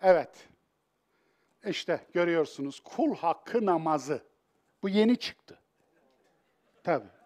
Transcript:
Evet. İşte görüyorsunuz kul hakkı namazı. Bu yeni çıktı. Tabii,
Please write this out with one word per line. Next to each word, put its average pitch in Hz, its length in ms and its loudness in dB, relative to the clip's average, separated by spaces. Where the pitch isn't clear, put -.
Evet. 175 460 4
İşte - 480 -6
görüyorsunuz 165 640 -2
kul 262 360 -2
hakkı 170 500 -2
namazı. 156 580 -2
Bu 196 60 -4
yeni 214 280 4
çıktı. - 420 -14
Tabii, 135 240 -2